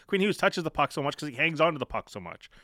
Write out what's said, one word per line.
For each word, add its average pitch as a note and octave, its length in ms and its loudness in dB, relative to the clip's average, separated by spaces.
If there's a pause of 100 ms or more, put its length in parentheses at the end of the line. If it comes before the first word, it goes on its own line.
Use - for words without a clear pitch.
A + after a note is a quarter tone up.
Quinn G3 140 0
Hughes G3+ 160 4
touches F#3 280 0
the D#3+ 60 -4
puck C#3+ 200 0
so D#3 100 -4
much C#3+ 140 -2
'cause D3+ 140 -8
he B2 60 -10
hangs D3+ 260 0
on E3 120 6
to D3 60 -8
the B2 60 -4
puck - 240 -8
so - 100 -12
much." F2 300 -14 (140)